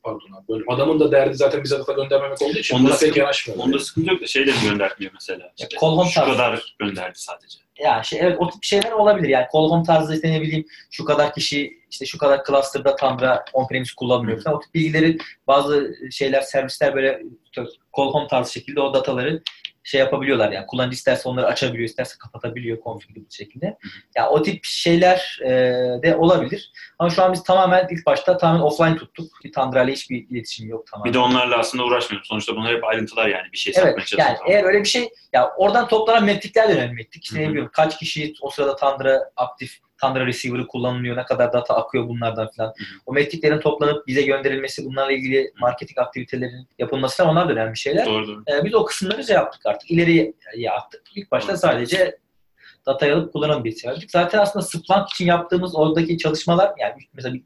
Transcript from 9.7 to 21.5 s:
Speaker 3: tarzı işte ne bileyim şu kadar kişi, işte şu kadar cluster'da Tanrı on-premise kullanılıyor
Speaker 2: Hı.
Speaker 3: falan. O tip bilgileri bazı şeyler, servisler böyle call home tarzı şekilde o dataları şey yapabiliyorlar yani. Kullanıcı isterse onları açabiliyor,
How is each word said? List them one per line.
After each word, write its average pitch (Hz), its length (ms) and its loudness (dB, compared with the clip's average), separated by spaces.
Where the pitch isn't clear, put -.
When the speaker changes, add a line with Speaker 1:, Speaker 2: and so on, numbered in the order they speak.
Speaker 3:
tarzı 160 320 2
işte 160 180 -2
ne 156 100 0
bileyim 156 240 -4
şu - 140 -12
kadar 147 300 0
kişi, 143 440 -6
işte - 160 -12
şu 160 120 -12
kadar 139 280 2
cluster'da 135 500 0
Tanrı 127 440 0
on-premise 127 440 -2
kullanılıyor 120 420 -2
Speaker 2:
Hı. - 40 -12
Speaker 3:
falan. 151 140 -2
O 123 40 -6
tip - 140 -20
bilgileri 160 440 2
bazı 143 480 2
şeyler, 135 300 0
servisler 135 540 -2
böyle 135 280 0
call 139 160 0
home 147 140 0
tarzı 127 260 -2
şekilde 143 280 -6
o 139 140 0
dataları 135 480 -2
şey 139 140 0
yapabiliyorlar 135 520 2
yani. 95 140 -8
Kullanıcı 127 280 -4
isterse 127 340 0
onları 127 180 -2
açabiliyor, 117 420 -2